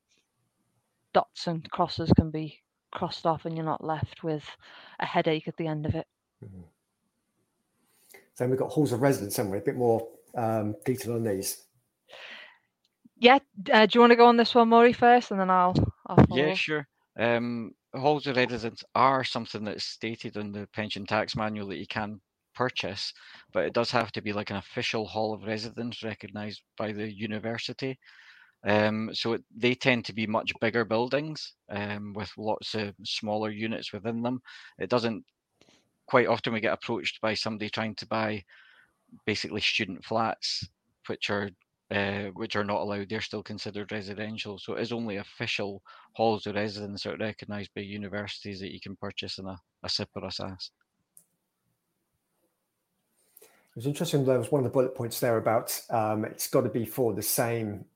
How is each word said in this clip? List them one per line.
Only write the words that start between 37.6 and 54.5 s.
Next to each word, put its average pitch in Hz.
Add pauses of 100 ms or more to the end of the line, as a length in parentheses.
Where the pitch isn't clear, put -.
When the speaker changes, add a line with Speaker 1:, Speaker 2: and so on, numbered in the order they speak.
Speaker 3:
trying 110
to -
buy 107 (800)
basically 101
student 95
flats, - (380)
which -
are, 101 (420)
uh, 101 (100)
which 110
are 104
not 101
allowed. 101
They're 107
still 104
considered 104
residential. 104
So -
it -
is 117
only 113
official 101 (320)
halls 110
of 104
residence 104
that 95
are 98
recognised 104
by 107
universities 101
that 95
you 95
can 98
purchase -
in 95
a, 95 (280)
a 104
sip -
or 95
a 95
sas. 95 (2750)
Speaker 2:
It -
was 120
interesting, 147
there 127
was 117